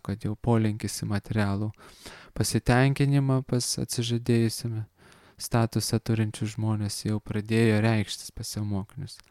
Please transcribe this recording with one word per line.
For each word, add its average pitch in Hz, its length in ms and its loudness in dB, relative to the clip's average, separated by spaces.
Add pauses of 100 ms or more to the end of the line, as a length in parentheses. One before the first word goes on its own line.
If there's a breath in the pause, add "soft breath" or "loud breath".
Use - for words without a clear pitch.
kad 101 160 -6
jau 107 140 -4
polinkis 110 680 0
į 110 80 -4
materialų 104 600 0 (680 loud breath)
pasitenkinimą 135 1040 4
pas 123 240 -2 (160)
atsižadėjusiame 117 1000 0 (560 soft breath)
statusą 113 580 0
turinčius 110 560 -2
žmonės 107 480 -2
jau 107 160 -2
pradėjo 107 640 2
reikštis 110 480 0
pas - 240 -10
jo 107 100 -4
mokinius. 104 540 -6 (120)